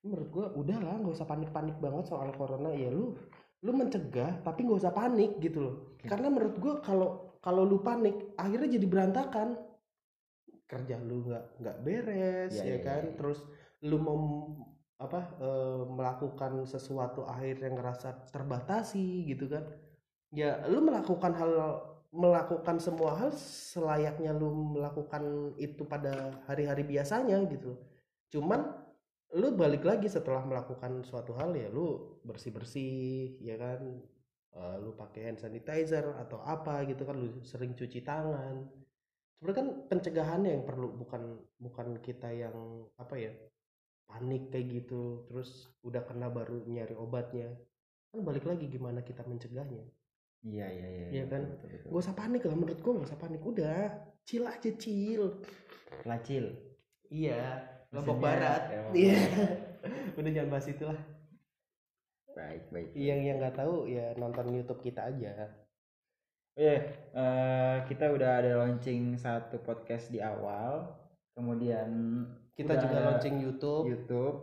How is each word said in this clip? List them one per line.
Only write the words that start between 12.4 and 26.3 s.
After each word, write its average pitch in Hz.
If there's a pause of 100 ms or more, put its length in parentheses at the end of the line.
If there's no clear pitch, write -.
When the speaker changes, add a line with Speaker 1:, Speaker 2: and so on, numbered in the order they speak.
Speaker 2:
Iya, 104
Speaker 1:
ya -
Speaker 2:
iya, 127
Speaker 1:
kan? 139
Speaker 2:
iya. 160
Speaker 1:
Terus 147 (420)
lu 151
mem-, 151 (380)
apa, 135 (180)
eh, 131
melakukan 131
sesuatu 131
akhirnya 131
ngerasa 123
terbatasi 180
gitu 135
kan? 151 (680)
Ya, 147
lu 190
melakukan 190
hal, 165 (580)
melakukan 170
semua 160
hal 269
selayaknya 151
lu 151 (260)
melakukan 147 (320)
itu 147
pada 143 (320)